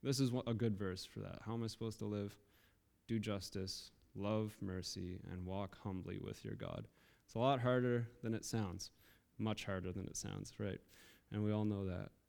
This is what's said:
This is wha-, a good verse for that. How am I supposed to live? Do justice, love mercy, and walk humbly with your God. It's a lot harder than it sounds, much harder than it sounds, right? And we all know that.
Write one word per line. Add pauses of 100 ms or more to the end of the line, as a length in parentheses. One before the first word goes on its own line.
This
is
wha-,
a
good
verse
for
that.
How
am
I
supposed
to
live? (720)
Do
justice, (240)
love
mercy, (120)
and
walk
humbly
with
your
God. (380)
It's
a
lot
harder (140)
than
it
sounds, (480)
much
harder
than
it
sounds,
right? (500)
And
we
all
know
that. (180)